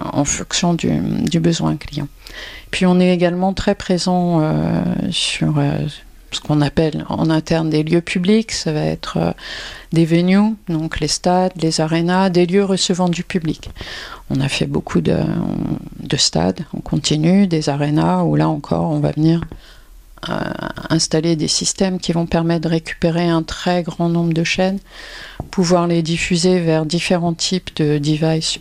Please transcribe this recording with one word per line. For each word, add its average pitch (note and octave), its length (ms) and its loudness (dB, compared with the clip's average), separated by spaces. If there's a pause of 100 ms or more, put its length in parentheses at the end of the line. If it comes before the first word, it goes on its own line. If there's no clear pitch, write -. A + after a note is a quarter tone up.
(120)
en C#3+ 120 2
fonction F3 480 0
du, - 180 0 (400)
du E3+ 80 2
besoin D#3+ 380 0
client. C#3+ 320 -8 (640)
Puis - 160 0
on F3+ 120 6
est F3+ 140 6
également F3+ 400 2
très G3+ 220 0
présent, F3+ 640 0
euh, D#3 420 0 (280)
sur, D#3 480 -2
euh, D3 280 0 (460)
ce - 80 -6
qu'on D3+ 220 0
appelle D#3 460 0
en D#3+ 220 0
interne D#3+ 400 0
des D3+ 140 2
lieux E3+ 160 2
publics, G3+ 520 0
ça - 200 -4
va D3+ 80 0
être, D#3+ 380 -4
euh, E3+ 140 0 (600)
des E3 140 4
venues, F#3+ 500 4 (120)
donc D#3+ 300 -2
les D3+ 100 -2
stades, F#3 520 2
les D#3+ 220 0
arénas, F3 480 2
des F3 160 4
lieux G3 180 4
recevant F#3 460 0
du E3+ 120 -2
public. - 480 -4 (600)
On C3+ 100 0
a C#3 80 0
fait D3 180 -2
beaucoup D#3 360 -2
de, - 160 2 (840)
de - 160 -4
stades, - 440 0 (120)
on - 80 -8
continue, D#3+ 640 2
des D#3+ 220 0
arénas, D#3 560 2
où D3+ 100 2
là D#3 140 4
encore E3 420 -2
on D3+ 80 0
va D3 140 0
venir, E3 300 2 (840)
euh, A1 60 -4 (560)
installer D#3+ 460 2
des D#3 120 -2
systèmes F#3 520 -2
qui - 120 -4
vont E3+ 140 0
permettre E3 360 0
de E3 80 0
récupérer E3+ 580 0
un E3 140 2
très F3+ 400 -2
grand E3+ 260 -2
nombre E3+ 240 2
de E3 100 0
chaînes, F#3 380 0 (720)
pouvoir F3 360 2
les E3+ 160 2
diffuser E3+ 580 2
vers D#3+ 260 2
différents E3+ 480 0
types - 420 -4
de D3+ 220 2
devices D#3 640 0